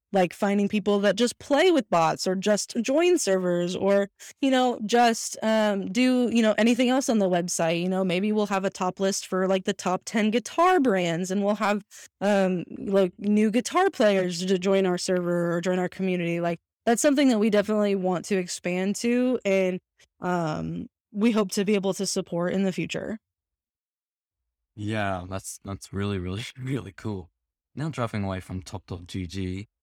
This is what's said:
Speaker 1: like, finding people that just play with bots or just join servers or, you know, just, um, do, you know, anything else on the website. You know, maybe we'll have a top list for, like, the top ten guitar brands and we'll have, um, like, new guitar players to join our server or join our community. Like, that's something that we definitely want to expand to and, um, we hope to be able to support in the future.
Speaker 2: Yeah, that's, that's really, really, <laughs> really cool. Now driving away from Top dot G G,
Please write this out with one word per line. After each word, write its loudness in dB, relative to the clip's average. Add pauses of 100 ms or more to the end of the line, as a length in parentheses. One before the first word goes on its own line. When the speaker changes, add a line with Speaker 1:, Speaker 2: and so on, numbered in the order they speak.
(120)
Speaker 1:
like, 2
finding 0
people 0
that 2
just 0
play 4
with 2
bots 2
or 0
just -2
join 2
servers 0
or, 2 (320)
you 2
know, 2
just, 2
um, 0
do, 2
you 2
know, 4
anything 4
else 0
on 2
the 2
website. 0
You -2
know, 0
maybe 0
we'll 0
have -2
a 0
top -4
list -2
for, -2
like, 0
the -2
top -4
ten 0
guitar 2
brands 0
and -2
we'll 0
have, 0 (380)
um, 2 (140)
like, 2
new 2
guitar 2
players 0
to 0
join 2
our 0
server 0
or -2
join 0
our -2
community. -2
Like, -2 (260)
that's 2
something 4
that 4
we 2
definitely 2
want -2
to 0
expand -2
to 0
and, 0 (400)
um, -4 (240)
we 0
hope 0
to -2
be 2
able 0
to -4
support -4
in 0
the 0
future. -6 (1600)
Speaker 2:
Yeah, -4
that's, -10
that's -12
really, -4
really, -8
<laughs> -20
really -8
cool. -10 (440)
Now -6
driving -4
away -6
from -12
Top -14
dot -12
G -8
G, -8 (140)